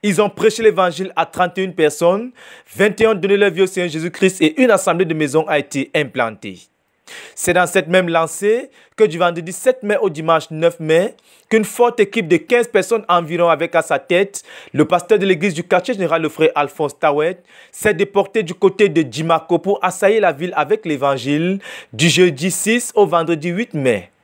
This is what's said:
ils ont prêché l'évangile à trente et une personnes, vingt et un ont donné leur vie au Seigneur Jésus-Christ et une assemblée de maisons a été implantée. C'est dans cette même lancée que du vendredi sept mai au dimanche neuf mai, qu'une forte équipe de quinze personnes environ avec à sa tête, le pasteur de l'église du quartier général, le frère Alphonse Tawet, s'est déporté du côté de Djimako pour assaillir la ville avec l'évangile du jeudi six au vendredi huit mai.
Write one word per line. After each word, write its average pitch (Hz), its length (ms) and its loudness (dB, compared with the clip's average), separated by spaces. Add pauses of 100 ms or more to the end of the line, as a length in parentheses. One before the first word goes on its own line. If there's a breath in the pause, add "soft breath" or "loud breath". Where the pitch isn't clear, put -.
ils 202 180 0
ont 202 80 2
prêché 214 340 0
l'évangile 185 520 0
à 165 100 0
trente 180 320 -2
et 190 60 -2
une 185 100 -6
personnes, 180 580 0 (440 loud breath)
vingt 208 240 0
et 220 60 4
un 220 60 4
ont 214 40 0
donné 190 220 0
leur 202 140 4
vie 165 100 -2
au 190 60 2
Seigneur 180 220 -4
Jésus-Christ 170 520 -2
et 156 200 2
une 254 100 4
assemblée 185 340 2
de 165 80 -4
maisons 156 340 0
a 151 120 0
été 135 360 -6
implantée. 113 640 -4 (760 loud breath)
C'est - 160 -4
dans 175 160 2
cette 180 220 -2
même 180 180 2
lancée 196 600 -2 (260 soft breath)
que 220 80 4
du 170 140 0
vendredi 170 340 -2
sept 254 320 -2
mai 208 140 0
au 202 120 0
dimanche 160 400 0
neuf 165 300 -2
mai, 160 360 0 (340 soft breath)
qu'une 220 160 2
forte 240 340 0
équipe 202 300 -2
de 170 80 4
quinze 233 320 0
personnes 214 400 0
environ 170 400 0
avec 165 260 0
à 165 60 4
sa 151 180 -2
tête, 190 440 -2 (280 loud breath)
le 147 140 2
pasteur 180 340 2
de 190 60 -2
l'église 190 280 0
du 160 120 -8
quartier 190 280 0
général, 165 280 -2
le 156 80 -2
frère 156 260 0
Alphonse 147 420 -4
Tawet, 156 420 0 (300 soft breath)
s'est - 240 -2
déporté 196 500 -2
du 170 100 -8
côté 196 340 2
de 160 140 2
Djimako 160 580 -2
pour 196 220 -2
assaillir 202 400 0
la 180 100 2
ville 170 240 -8
avec 180 300 -2
l'évangile 143 720 -2 (320 loud breath)
du 127 160 0
jeudi 175 420 2
six 226 460 -4
au 208 100 4
vendredi 165 440 -2
huit 196 240 -6
mai. 123 360 0 (140)